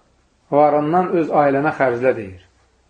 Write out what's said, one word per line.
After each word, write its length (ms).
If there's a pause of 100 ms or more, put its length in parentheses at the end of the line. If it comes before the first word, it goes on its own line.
(520)
varından 680
öz 100
ailənə 460
xərclə 400
deyir. 260 (480)